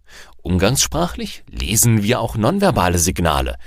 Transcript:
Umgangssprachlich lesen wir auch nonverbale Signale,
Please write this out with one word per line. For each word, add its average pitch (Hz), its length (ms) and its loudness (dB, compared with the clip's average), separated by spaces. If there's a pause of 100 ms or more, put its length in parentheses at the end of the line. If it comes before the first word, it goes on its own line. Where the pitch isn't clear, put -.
(380)
Umgangssprachlich 135 1080 -2
lesen 110 560 0
wir 107 180 0
auch 113 160 -6
nonverbale 104 640 2
Signale, 80 680 0